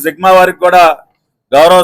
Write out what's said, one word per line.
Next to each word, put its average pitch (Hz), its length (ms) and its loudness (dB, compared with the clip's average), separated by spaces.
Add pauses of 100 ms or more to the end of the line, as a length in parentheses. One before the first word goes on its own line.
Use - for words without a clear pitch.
సిగ్మా 165 300 -4
వారికి 185 280 -2
కూడా 180 200 2 (680)
గౌరవ 175 300 2